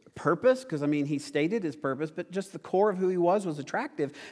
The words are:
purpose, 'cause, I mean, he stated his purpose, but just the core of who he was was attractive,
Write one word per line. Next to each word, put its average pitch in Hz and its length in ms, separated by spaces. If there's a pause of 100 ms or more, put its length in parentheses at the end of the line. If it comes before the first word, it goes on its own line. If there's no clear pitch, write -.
(140)
purpose, 254 500
'cause, 143 200
I - 20
mean, 147 220
he 147 100
stated 165 460
his 151 120
purpose, 143 360
but 175 180
just 185 220
the 165 80
core 202 320
of 185 60
who 185 100
he 185 100
was 180 300
was 151 100
attractive, 156 560 (180)